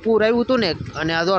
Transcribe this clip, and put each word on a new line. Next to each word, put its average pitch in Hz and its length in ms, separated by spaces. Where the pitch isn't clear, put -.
પૂર 220 160
આવ્યું 233 240
હતું 254 160
ને, 190 80
અને 160 160
આ 165 120
જો 196 120